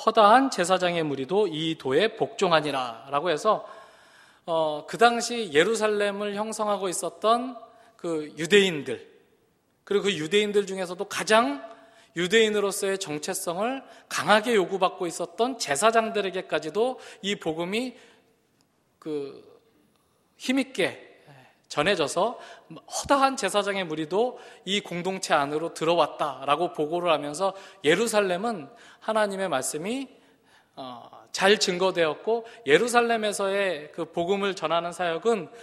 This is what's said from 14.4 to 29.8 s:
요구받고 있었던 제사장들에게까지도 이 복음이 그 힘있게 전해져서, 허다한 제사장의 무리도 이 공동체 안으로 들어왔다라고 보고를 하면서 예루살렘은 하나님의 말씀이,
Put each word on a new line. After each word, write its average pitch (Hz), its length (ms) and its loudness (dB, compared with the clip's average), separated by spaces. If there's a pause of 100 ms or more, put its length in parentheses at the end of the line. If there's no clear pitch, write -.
요구받고 180 500 0
있었던 226 540 -4
제사장들에게까지도 196 1400 0 (220)
이 196 140 -4
복음이 185 600 -6 (1000)
그 139 640 -10 (760)
힘있게 254 680 -2 (640)
전해져서, 170 720 0 (480)
허다한 269 480 2
제사장의 196 500 -2
무리도 165 540 -2 (260)
이 196 160 0
공동체 185 520 -4
안으로 156 400 0
들어왔다라고 156 1000 0
보고를 170 380 -2
하면서 151 420 -2 (300)
예루살렘은 190 840 0 (320)
하나님의 196 480 -2
말씀이, 170 580 -4 (680)